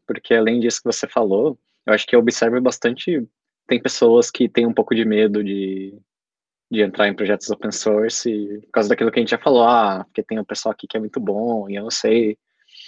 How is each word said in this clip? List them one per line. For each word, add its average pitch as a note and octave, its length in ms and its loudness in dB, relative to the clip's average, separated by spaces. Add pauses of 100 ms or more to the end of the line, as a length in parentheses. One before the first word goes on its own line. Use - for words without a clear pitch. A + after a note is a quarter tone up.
porque - 280 -2
além A2+ 240 2
disso A#2 240 -2
que A#2 80 -2
você - 160 -6
falou, A2+ 520 0 (280)
eu A2 60 2
acho G#2+ 140 0
que - 100 2
eu A#2+ 40 8
observo A#2 400 0
bastante, B2 680 -2 (400)
tem B2 140 0
pessoas A#2+ 500 4
que - 180 0
têm A#2 180 0
um A#2 60 0
pouco A2+ 220 0
de A2+ 100 0
medo G#2+ 400 2
de, G2 500 -6 (760)
de A2 100 0
entrar G2+ 280 2
em G2+ 60 -2
projetos G#2 360 -4
open G#2 200 -6
source, G#2+ 920 -2
por - 80 -20
causa G#2+ 160 2
daquilo A2+ 220 0
que - 80 -2
a A#2+ 40 2
gente A2 100 -2
já A#2 60 -2
falou, B2 260 4
ah, G#2+ 420 2
porque - 160 -6
tem A2 160 -8
um G#2 60 -6
pessoal G#2+ 280 -6
aqui - 140 -14
que - 100 -12
é A2 40 -2
muito G#2+ 200 -8
bom, G#2+ 480 -4
e G2+ 80 -8
eu G2+ 60 -8
não A2+ 80 -10
sei. A2 480 0 (500)